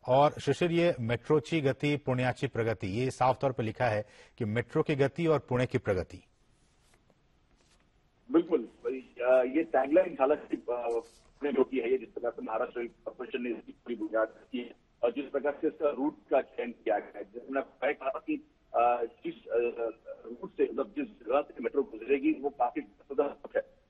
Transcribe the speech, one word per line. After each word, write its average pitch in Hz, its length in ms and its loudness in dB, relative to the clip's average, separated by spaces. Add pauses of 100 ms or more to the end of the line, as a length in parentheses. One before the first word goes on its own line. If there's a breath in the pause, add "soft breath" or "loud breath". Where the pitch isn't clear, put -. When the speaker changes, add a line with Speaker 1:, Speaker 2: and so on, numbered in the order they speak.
Speaker 1:
और 143 240 6
शिशिर, 165 400 0
ये 170 280 4
मेट्रोची 147 600 0
गति, 139 360 0
पुण्याची 127 500 -2
प्रगति, 113 400 -2
ये 123 240 -2
साफ 131 300 2
तौर 127 100 2
पे 117 120 -4
लिखा 110 220 -2
है 107 200 0 (320 loud breath)
कि 117 80 -2
मेट्रो 117 380 0
की 156 120 0
गति 139 320 0
और 151 120 4
पुणे 123 260 0
की - 120 -4
प्रगति। 92 460 -2 (2000)
Speaker 2:
बिल्कुल, 208 340 4
अ, 127 760 0 (120)
ये 160 80 4
टैगलाइन 151 560 2
हालांकि, 139 380 2
अ, 120 300 -4 (520)
पुणे 143 120 -2
जो 131 120 4
की 131 140 0
है, 117 140 0
ये 131 60 2
जिस 113 120 -8
प्रकार 120 220 -4
से 135 100 -12
महाराष्ट्र 117 380 -4
रेल 120 80 -4
कॉर्पोरेशन - 540 -10
ने 123 80 -4
इसकी - 220 -8
पूरी - 240 -10
बुनियाद 107 320 0
रखी - 300 -12
है 120 180 -10 (280)
और 120 80 2
जिस 135 140 -8
प्रकार 139 360 -4
से 160 60 0
इसका 147 220 0
रूट 135 280 -2
का 135 240 2
चयन 120 300 -8
किया 107 280 -2
गया - 180 -12
है, 113 60 -10
जैसे 120 280 -14
मैंने - 300 -4
पहले 143 120 0
कहा 147 260 -4
कि, 156 140 -6 (420)
अ, 120 280 4
जिस, - 440 -10
अ, 110 100 0 (680)
रूट 123 240 -12
से, - 120 0
मतलब - 240 -2
जिस - 180 -6
जगह 143 360 -2
से - 220 -10
मेट्रो 143 200 0
गुजरेगी, 135 480 0
वो 139 180 -2
काफी 123 320 -2
व्यस्तता - 800 -4
है। - 60 -4 (240)